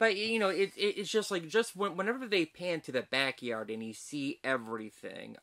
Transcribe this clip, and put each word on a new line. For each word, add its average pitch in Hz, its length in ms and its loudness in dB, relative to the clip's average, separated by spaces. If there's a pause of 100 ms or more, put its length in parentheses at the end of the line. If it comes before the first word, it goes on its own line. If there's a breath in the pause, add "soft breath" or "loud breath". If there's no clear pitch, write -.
But, 220 140 6
you 226 240 2
know, 196 80 6
it, 190 280 2
it, 202 220 0
it's 196 140 -4
just, 208 180 2
like, 175 160 -2
just 214 300 2
when, 185 200 -2
whenever 233 300 -2
they 190 180 4
pan 170 360 -4
to - 100 -10
the 123 120 0
backyard 120 680 0
and 110 140 -6
you 110 80 -8
see 139 500 -6
everything, 110 1000 -4